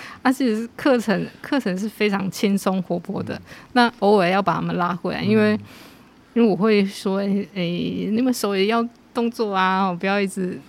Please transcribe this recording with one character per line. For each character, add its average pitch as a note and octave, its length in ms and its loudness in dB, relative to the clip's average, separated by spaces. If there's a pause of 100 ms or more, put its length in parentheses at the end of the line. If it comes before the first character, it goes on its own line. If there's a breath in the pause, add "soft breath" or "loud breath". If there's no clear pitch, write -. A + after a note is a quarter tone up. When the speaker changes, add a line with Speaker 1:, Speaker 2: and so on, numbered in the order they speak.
(220 loud breath)
Speaker 1:
啊， C4 100 4
其 C4 140 -2
实 A3+ 200 -2 (100)
课 B3+ 220 2
程， F3+ 280 0 (160)
课 C#4 180 -2
程 F#3 160 -2
是 G3 100 -4
非 G#3+ 220 0
常 F#3+ 220 -2
轻 G3+ 260 0
松 F#3+ 260 0
活 F3 160 -4
泼 G3 240 -8
的， - 120 -8
Speaker 2:
嗯。 F#3 80 -14 (320 loud breath)
Speaker 1:
那 A#3+ 240 4
偶 G#3 200 4
尔 F3 80 4
要 F#3 140 2
把 F#3 140 0
他 E3 80 -4
们 E3+ 140 -4
拉 F3 180 -2
回 E3+ 180 -6
来， D#3 80 -6
因 G3+ 160 2
为， G#3+ 200 4
Speaker 2:
嗯。 G#3 40 -4 (760 loud breath)
Speaker 1:
因 A#3 80 4
为 A#3 60 6
我 F3 80 2
会 G#3 300 4
说 G3 340 -4
：“哎， G3 340 -2
哎， F#3+ 60 -4
你 F3+ 600 -2
们 B3+ 100 2
手 G3+ 240 -2
也 F#3+ 80 2
要 A3+ 180 2 (300)
动 A#3 180 -2
作 G#3+ 240 -4
啊， F#3+ 380 2
不 F3 140 -4
要 G3+ 120 0
一 G3+ 80 0
直 F#3+ 320 -6 (100)